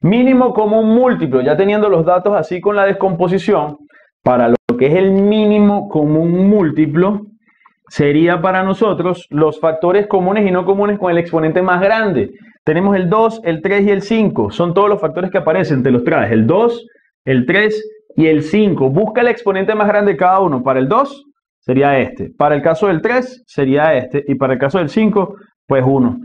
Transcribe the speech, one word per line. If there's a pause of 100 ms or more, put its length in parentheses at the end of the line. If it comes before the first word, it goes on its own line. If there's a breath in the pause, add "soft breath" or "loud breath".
Mínimo
común
múltiplo,
ya
teniendo
los
datos
así
con
la
descomposición, (460 soft breath)
para
lo (220)
que
es
el
mínimo
común
múltiplo, (680 soft breath)
sería
para
nosotros
los
factores
comunes
y
no
comunes
con
el
exponente
más
grande. (340 loud breath)
Tenemos
el
dos,
el
tres
y
el
cinco.
Son
todos
los
factores
que
aparecen,
te
los
traes.
El
dos, (380 soft breath)
el
tres (360)
y
el
cinco.
Busca
el
exponente
más
grande
de
cada
uno.
Para
el
dos (380)
sería
este.
Para
el
caso
del
tres
sería
este.
Y
para
el
caso
del
cinco, (300 loud breath)
pues
uno.